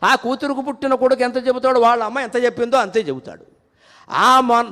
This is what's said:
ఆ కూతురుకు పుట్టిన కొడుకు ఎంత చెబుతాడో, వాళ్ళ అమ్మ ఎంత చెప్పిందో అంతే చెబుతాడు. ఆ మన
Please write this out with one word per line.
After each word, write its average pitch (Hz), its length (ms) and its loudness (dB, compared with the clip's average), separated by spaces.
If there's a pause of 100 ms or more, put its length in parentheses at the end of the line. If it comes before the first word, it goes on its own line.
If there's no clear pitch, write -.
ఆ 240 100 4
కూతురుకు 262 460 -4
పుట్టిన 269 340 -4
కొడుకు 254 280 2
ఎంత 247 240 -4
చెబుతాడో, 254 340 0
వాళ్ళ 233 220 4
అమ్మ 220 160 -6
ఎంత 262 180 -4
చెప్పిందో 240 400 -2
అంతే 220 240 0
చెబుతాడు. 131 420 -8 (680)
ఆ 240 300 4
మన 233 320 2